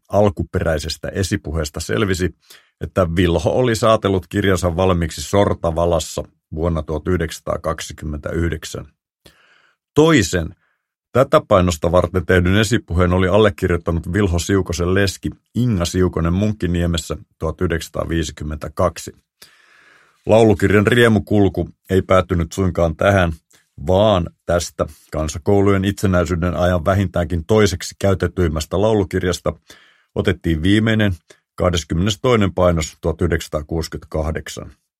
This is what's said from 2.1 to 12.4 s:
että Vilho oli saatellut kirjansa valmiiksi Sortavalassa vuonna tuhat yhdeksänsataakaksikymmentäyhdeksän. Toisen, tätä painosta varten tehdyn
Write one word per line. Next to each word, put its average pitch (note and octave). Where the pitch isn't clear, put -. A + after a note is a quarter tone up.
että E2
Vilho E2+
oli A#2
saatellut G#2+
kirjansa F#2+
valmiiksi F2
Sortavalassa E2+
vuonna D#2+
tuhat D2+
yhdeksänsataakaksikymmentäyhdeksän. D#2+
Toisen, G2+
tätä C#3
painosta F2+
varten F2
tehdyn F#2